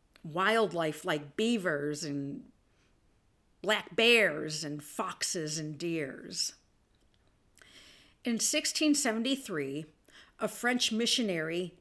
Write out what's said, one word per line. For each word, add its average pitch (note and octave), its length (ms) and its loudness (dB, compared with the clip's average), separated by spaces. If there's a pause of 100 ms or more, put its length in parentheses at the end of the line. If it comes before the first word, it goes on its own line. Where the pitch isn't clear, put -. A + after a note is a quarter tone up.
(220)
wildlife F3 840 2
like D3+ 300 -2
beavers D#3+ 720 0
and C#3+ 400 -6 (1160)
black G3 340 -2
bears D#3+ 680 4
and D3 180 -6
foxes E3 760 -4
and D3+ 180 -6
deers. - 800 -4 (1700)
In A#3 140 0
sixteen D4+ 560 2
seventy-three, G#3+ 920 -2 (520)
a A3 80 -2
French A#3+ 460 0
missionary F#3 880 0